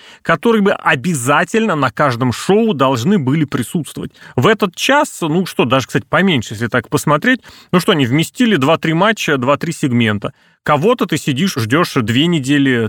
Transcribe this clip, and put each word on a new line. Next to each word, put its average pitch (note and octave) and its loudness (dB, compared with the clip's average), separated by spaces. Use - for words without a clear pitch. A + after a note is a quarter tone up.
которые G#3 0
бы G3 2
обязательно D#3+ 0
на C#3 0
каждом B2+ 0
шоу G#3+ 0
должны C3+ 2
были D3+ 0
присутствовать. - -6
В B2+ 2
этот G#3+ 0
час, - 0
ну E3+ 0
что, - -2
даже, C3 0
кстати, - -2
поменьше, D#3+ 0
если A2 -4
так B2 -2
посмотреть, D3+ 0
ну F3+ 2
что, A3 0
они C#3+ 2
вместили E3 0
два-три D#3 0
матча, E3+ 0
два-три C#3+ -2
сегмента. A#2 -2
Кого-то F#3+ 0
ты E3 -4
сидишь, D#3 -2
ждёшь B2+ 0
две B2+ 0
недели, C3+ 0